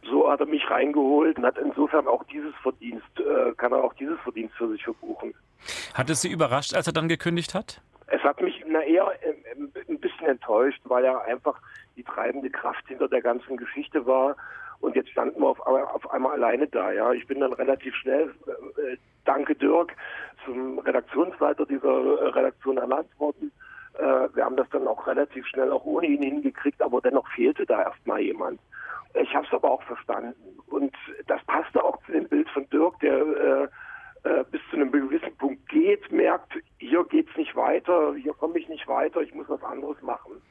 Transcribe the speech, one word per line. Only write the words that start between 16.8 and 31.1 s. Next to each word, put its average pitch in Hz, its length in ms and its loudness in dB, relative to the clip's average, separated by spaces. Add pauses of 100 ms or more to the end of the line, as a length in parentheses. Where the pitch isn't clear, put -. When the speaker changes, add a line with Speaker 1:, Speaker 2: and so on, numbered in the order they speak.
Speaker 1:
Ja, 110 220 2
ich 117 120 -4
bin 135 140 -6
dann 131 140 2
relativ 131 420 -2
schnell, 139 380 0 (140)
äh, - 500 -6 (260)
danke 143 320 0
Dirk, 165 380 2 (500)
zum 131 360 -6
Redaktionsleiter 147 880 0
dieser, 139 220 -2
äh, 131 420 4
Redaktion 131 480 0
ernannt 131 400 -2
worden. 302 340 -4 (480)
Äh, 131 360 2
wir 120 100 2
haben 127 100 -2
das 127 140 0
dann 135 180 0
auch - 180 -2
relativ 135 420 -2
schnell 131 240 0
auch 135 140 -2
ohne 294 220 0
ihn 143 160 2
hingekriegt, - 580 -2
aber 123 200 2
dennoch 127 280 2
fehlte 123 360 0
da 107 180 2
erstmal - 380 -2
jemand. - 380 -4 (540)
Ich - 220 0
hab's - 160 -2
aber - 180 4
auch 131 140 0
verstanden. - 500 -6 (340)
Und - 280 -2 (320)